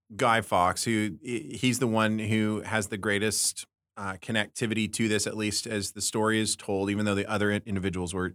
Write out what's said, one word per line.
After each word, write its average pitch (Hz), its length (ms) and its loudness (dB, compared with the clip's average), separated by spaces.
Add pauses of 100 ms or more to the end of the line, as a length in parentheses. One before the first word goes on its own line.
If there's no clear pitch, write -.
(160)
Guy 113 260 4
Fawkes, 92 420 2
who, 107 400 0
he-, 127 360 -6
he's 123 200 2
the 127 80 2
one 110 320 2
who 107 460 0
has 110 220 0
the 110 100 -6
greatest, 104 680 0 (300)
uh, 98 180 -8
connectivity 107 800 -2
to 113 140 0
this, 107 200 2
at 104 80 -6
least 107 320 -2
as 104 240 -4
the 104 100 -10
story 110 380 2
is 107 160 0
told, 98 340 -2
even 104 160 0
though 101 100 4
the 98 140 -2
other 104 220 2
in-, 104 140 0
individuals 92 480 -2
were, 90 220 -2